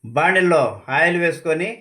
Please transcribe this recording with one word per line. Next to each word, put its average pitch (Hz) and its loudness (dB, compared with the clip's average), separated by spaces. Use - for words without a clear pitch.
బాండిల్లో 165 2
ఆయిల్ 170 2
వేసుకొని 165 -2